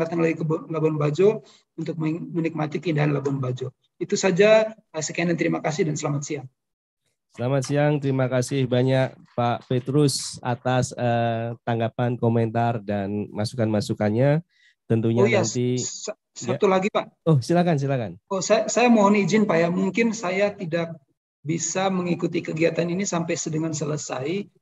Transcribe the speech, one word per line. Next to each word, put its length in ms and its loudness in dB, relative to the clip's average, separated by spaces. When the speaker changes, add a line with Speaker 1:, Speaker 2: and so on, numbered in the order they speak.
Speaker 1:
datang 160 -2
lagi 160 2
ke 80 -6
Bo-, 240 -4
Labuan 320 0
Bajo 400 2
untuk 160 -6
men-, 320 -4
menikmati 480 -4
keindahan 320 0
Labuan 320 -2
Bajo. 320 -6
Itu 240 -2
saja, 520 6
eh, 320 -12
sekian 280 -2
dan 80 -2
terima 240 0
kasih 240 0
dan 80 -2
selamat 280 -4
siang. 220 -8
Speaker 2:
Selamat 320 0
siang, 320 2
terima 320 0
kasih 400 0
banyak 480 2
Pak 320 -2
Petrus 800 0
atas, 480 -2
eh, 720 -2
tanggapan, 560 -2
komentar, 560 2
dan 560 -4
masukan-masukannya. 1120 0
Tentunya 400 2
Speaker 1:
Oh 60 4
iya, 100 2
Speaker 2:
nanti 400 -2
Speaker 1:
sa-, 320 -8
Speaker 2:
ya. 160 -4
Speaker 1:
satu 160 2
lagi, 240 2
Pak. 320 -4
Speaker 2:
Oh, 160 4
silakan, 400 2
silakan. 480 -4
Speaker 1:
Oh, 160 -4
saya, 240 2
saya 240 4
mohon 240 6
izin, 320 4
Pak, 80 2
ya. 160 2
Mungkin 400 0
saya 400 -2
tidak 480 -6
bisa 480 -2
mengikuti 560 -2
kegiatan 400 0
ini 240 -2
sampai 320 -2
sedengan 320 -4
selesai, 880 -6